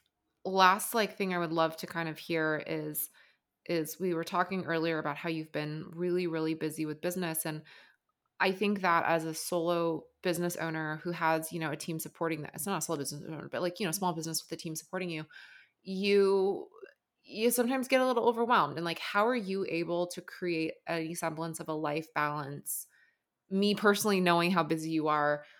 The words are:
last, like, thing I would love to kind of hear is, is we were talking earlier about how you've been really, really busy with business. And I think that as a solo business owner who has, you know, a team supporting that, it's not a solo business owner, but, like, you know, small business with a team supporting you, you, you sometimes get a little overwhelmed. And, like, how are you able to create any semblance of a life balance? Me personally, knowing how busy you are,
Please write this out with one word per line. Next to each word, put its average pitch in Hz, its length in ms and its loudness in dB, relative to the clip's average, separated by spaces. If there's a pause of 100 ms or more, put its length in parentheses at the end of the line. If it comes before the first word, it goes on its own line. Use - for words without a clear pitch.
(440)
last, 190 500 6
like, 208 220 2
thing 190 160 -2
I 175 60 0
would 170 140 -2
love 160 260 2
to - 80 -8
kind 165 240 -4
of 156 80 -8
hear 156 480 0
is, 151 420 -4 (560)
is 160 340 -2
we 180 140 0
were 165 120 -2
talking 180 420 -2
earlier 160 320 0
about 151 180 -4
how 170 140 -4
you've 160 220 -4
been 151 420 -4
really, 175 320 0
really 160 260 0
busy 156 320 -4
with 151 160 -6
business. 175 460 -4
And 156 160 -8 (760)
I 185 100 4
think 202 300 0
that 170 260 4
as 165 180 2
a 160 100 -4
solo 170 680 0 (220)
business 175 320 0
owner 156 480 -4
who 175 80 -2
has, 160 400 0
you 170 80 -4
know, 160 100 -2
a 147 60 -4
team 160 240 -6
supporting 160 420 -4
that, 143 120 -10
it's - 120 -6
not 196 120 -2
a - 20 -2
solo 156 180 -2
business 143 260 -6
owner, 147 280 -10
but, 127 100 -2
like, 180 160 -2
you 214 80 -2
know, 160 60 0
small 180 220 0
business 160 280 -4
with 160 160 -10
a - 20 -14
team 160 140 -6
supporting 180 360 -6
you, 156 140 -6 (600)
you, 196 840 4 (560)
you 220 300 0
sometimes 247 340 0
get 262 140 4
a 254 60 4
little 233 220 2
overwhelmed. 226 500 2
And, 170 60 -4
like, 165 140 -4
how 208 300 2
are 254 80 2
you 190 320 -2
able 170 400 0
to 175 120 -10
create 165 520 -4 (160)
any 165 260 -4
semblance 165 460 -4
of 165 80 -10
a 160 40 -2
life 156 440 -2
balance? 147 720 -4 (600)
Me 196 280 2
personally, 202 440 4
knowing 175 300 6
how 175 140 4
busy 156 260 -2
you 156 160 0
are, 147 380 2 (160)